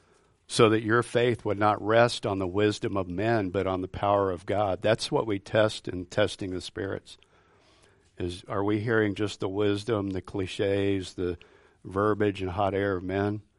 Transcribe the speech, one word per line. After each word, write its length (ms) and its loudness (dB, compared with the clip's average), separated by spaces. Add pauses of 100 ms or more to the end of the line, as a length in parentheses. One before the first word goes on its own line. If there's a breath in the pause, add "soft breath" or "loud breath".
(480 soft breath)
so 220 6
that 140 2
your 200 4
faith 400 0
would 160 -2
not 260 2
rest 400 4
on 140 -2
the 80 -2
wisdom 500 0
of 100 -2
men, 420 0
but 180 -2
on 140 0
the 60 -6
power 440 2
of 140 -8
God." 360 0
That's 300 2
what 160 0
we 120 -2
test 500 0
in 160 -8
testing 460 -2
the 100 -6
spirits, 560 -8 (1000 soft breath)
is 300 -6
are 160 -2
we 160 0
hearing 360 2
just 260 -4
the 80 -2
wisdom, 600 0
the 120 -4
cliches, 920 -2
the 240 -4 (460 soft breath)
verbiage 580 0
and 100 -4
hot 220 0
air 220 0
of 80 -6
men? 380 -2 (180)